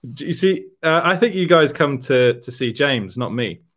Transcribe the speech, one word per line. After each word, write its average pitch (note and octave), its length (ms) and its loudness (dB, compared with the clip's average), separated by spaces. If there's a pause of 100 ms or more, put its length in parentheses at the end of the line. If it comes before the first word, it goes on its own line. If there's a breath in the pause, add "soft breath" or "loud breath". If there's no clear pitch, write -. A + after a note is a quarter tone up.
(140)
Do - 120 -14
you E3+ 80 -4
see, F#3+ 340 0 (160)
uh, E3 220 2
I F#3 100 2
think G3 200 0
you F3+ 120 0
guys D#3+ 240 6
come C#3+ 280 -2
to, B2 420 2
to B2 100 -14
see A#2+ 220 -6
James, A#2+ 440 -2
not A#2+ 160 -6
me. A2 280 -6 (160)